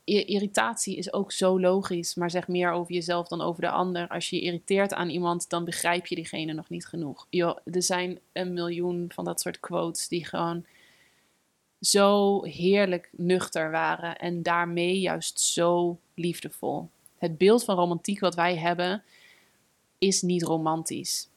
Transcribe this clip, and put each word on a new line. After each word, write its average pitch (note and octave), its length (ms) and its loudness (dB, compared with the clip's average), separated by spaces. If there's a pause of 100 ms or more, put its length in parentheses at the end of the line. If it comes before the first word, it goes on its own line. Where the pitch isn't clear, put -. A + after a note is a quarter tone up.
i-, G#3 200 2
irritatie G3+ 720 0
is F#3 160 -6
ook G3 200 -2
zo F#3 280 4
logisch, F3+ 540 2
maar F3 160 0
zegt F3 180 -2
meer F3+ 240 2
over F3 220 -2
jezelf F3 340 0
dan E3+ 120 -4
over E3+ 220 -2
de E3+ 80 2
ander. F3 380 0
Als - 220 -6
je F#3 60 -2
je - 60 0
irriteert F#3+ 520 0
aan F3 140 -2
iemand, E3+ 420 -2
dan E3+ 140 -2
begrijp F3 420 -2
je - 80 -6
diegene D#3+ 380 -6
nog D#3 160 -10
niet F3 180 -10
genoeg. D#3 440 -8
Joh, E3+ 280 0 (140)
er F3+ 100 0
zijn F3+ 360 -2 (140)
een F3+ 200 -4
miljoen F3 600 -2
van F3 100 -8
dat E3+ 160 -4
soort F3 200 -8
quotes E3+ 480 -4
die E3+ 180 -4
gewoon E3+ 380 -2 (1160)
zo G3+ 640 4
heerlijk F3+ 680 2
nuchter F3 580 0
waren E3 480 -2
en F3 240 -4
daarmee F3 580 0
juist E3+ 400 -2
zo F3 580 2 (160)
liefdevol. E3 760 -6 (300)
Het E3 200 -4
beeld A3+ 260 6
van G3 120 0
romantiek F3 440 0
wat F3 140 2
wij E3+ 220 2
hebben F3 460 0 (960)
is F#3+ 240 4
niet F3+ 200 2
romantisch. D#3+ 960 -2